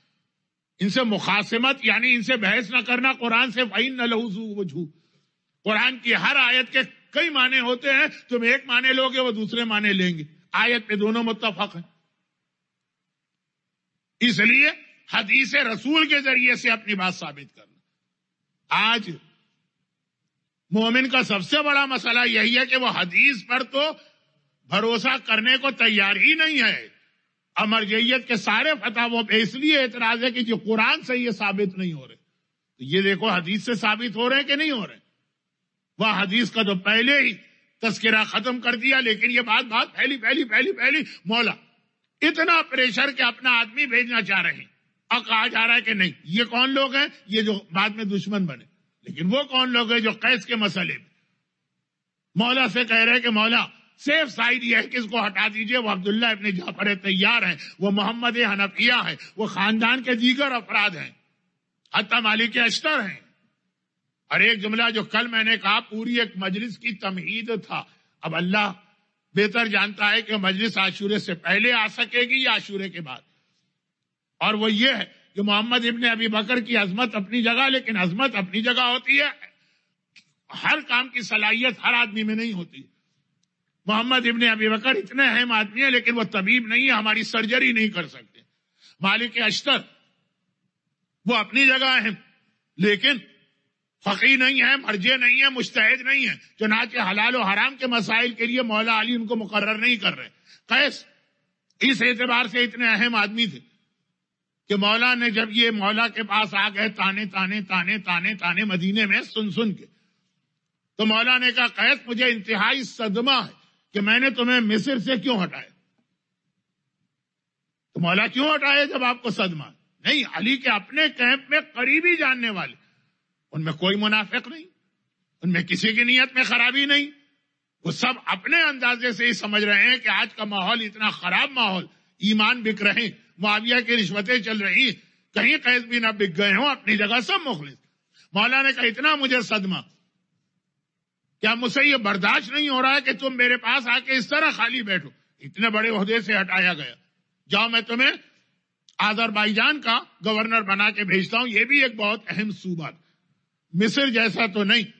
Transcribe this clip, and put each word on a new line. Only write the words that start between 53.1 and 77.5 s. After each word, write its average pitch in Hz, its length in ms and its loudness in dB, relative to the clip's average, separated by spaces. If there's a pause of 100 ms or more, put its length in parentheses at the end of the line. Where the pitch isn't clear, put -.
हैं 240 80 2
कि 240 60 -2
मौला, 220 420 0 (280)
सेफ 294 300 0
साइड 240 360 -2
ये 233 120 2
है 220 60 2
कि 254 160 -6
इसको 226 240 -2
हटा 202 260 0
दीजिए, 220 280 -4
वो 226 140 -2
अब्दुल्ला 202 400 0
इब्न 208 200 -4
जाफर 190 440 -4
तैयार 196 500 0
हैं, 170 140 -4 (220)
वो 202 100 2
मोहम्मद 233 480 0
हनफिया 202 580 2
हैं, 165 220 -2 (200)
वो 208 80 -2
खानदान 220 560 0
के 247 120 0
दीगर 254 380 2
अफराद 208 440 -2
हैं, 131 200 -14 (800)
हत्ता 233 240 0
मालिक 220 380 0
अश्तर 262 420 0
हैं। 165 240 -8 (1080)
और 175 100 2
एक 220 160 2
जुमला 220 320 0
जो 214 140 -2
कल 240 240 -2
मैंने 226 280 0
कहा, 208 240 0
पूरी 226 380 -4
एक 226 200 -2
मजलिस 190 380 -6
की 233 160 -6
तमहीद 196 580 -8
था। 185 440 -8 (280)
अब 160 140 -6
अल्लाह 190 360 0 (640)
बेहतर 214 340 2
जानता 202 400 0
है 220 140 2
कि 214 140 -4
मजलिस 196 420 0
आशूरे 196 400 0
से 180 160 -6
पहले 202 380 2
आ 220 140 2
सकेगी 247 600 -2
या 233 60 4
आशूरे 196 380 -4
के 175 100 -14
बाद। 127 220 -14 (1160)
और 208 160 0
वो 214 120 0
ये 233 240 2
है - 320 -8 (100)
कि 202 80 -4
मोहम्मद 220 420 0
इब्न 233 240 0
अबी 226 200 0
बकर 220 320 -2
की 220 140 -4
अजमत 214 400 0
अपनी 214 280 -2
जगह, 233 260 2